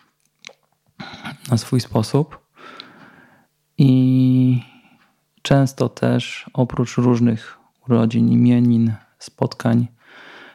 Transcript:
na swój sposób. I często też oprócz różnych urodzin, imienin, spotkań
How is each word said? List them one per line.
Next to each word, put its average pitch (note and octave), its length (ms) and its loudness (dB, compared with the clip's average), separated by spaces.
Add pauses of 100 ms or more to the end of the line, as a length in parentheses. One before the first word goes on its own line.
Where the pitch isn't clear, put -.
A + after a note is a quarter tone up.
(1500)
na A#2+ 80 0
swój B2+ 220 -6
sposób. - 640 -4 (1300)
I B2+ 840 2 (800)
często C3+ 460 0
też - 640 -4
oprócz B2 440 -2
różnych A#2+ 640 0 (300)
urodzin, A#2 400 0
imienin, A#2+ 640 2 (260)
spotkań A#2+ 680 -4 (680)